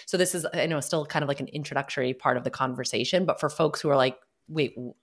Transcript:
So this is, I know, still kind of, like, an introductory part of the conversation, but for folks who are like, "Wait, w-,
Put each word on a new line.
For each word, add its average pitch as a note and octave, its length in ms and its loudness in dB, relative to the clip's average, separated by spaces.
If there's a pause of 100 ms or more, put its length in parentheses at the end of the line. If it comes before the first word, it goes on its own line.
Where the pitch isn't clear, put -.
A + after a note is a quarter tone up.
So G3+ 100 -2
this F3+ 180 4
is, E3+ 200 -2
I D#3 120 2
know, D#3 140 0
still D3+ 240 0
kind D3 180 -2
of, C#3 60 -2
like, C#3+ 120 0
an - 80 -6
introductory C#3 680 -2
part B2+ 220 2
of B2 80 -4
the B2+ 60 -2
conversation, B2+ 760 0
but - 160 0
for D3+ 80 0
folks - 320 0
who D#3 80 0
are C3+ 80 6
like, C3 220 4 (280)
"Wait, D3+ 300 -2
w-, B2 260 -10